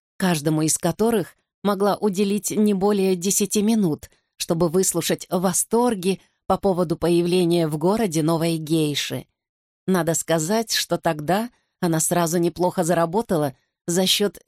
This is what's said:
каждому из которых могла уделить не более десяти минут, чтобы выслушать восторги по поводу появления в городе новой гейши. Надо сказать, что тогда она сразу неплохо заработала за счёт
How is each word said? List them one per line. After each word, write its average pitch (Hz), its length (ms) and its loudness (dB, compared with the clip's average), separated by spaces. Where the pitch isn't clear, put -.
каждому 156 440 0
из 156 160 0
которых 202 600 -2
могла 196 320 0
уделить 202 560 -2
не 208 220 2
более 190 420 2
десяти 196 460 0
минут, 202 480 0
чтобы 170 320 -2
выслушать 170 640 -2
восторги 190 920 0
по 185 100 2
поводу 175 400 0
появления 170 680 2
в 151 100 -4
городе 175 440 0
новой 165 360 0
гейши. 151 680 -2
Надо 170 260 0
сказать, 165 600 -2
что - 240 -2
тогда 170 520 -2
она 165 220 0
сразу 170 360 0
неплохо 170 460 0
заработала 165 720 0
за 175 180 0
счёт 202 420 -2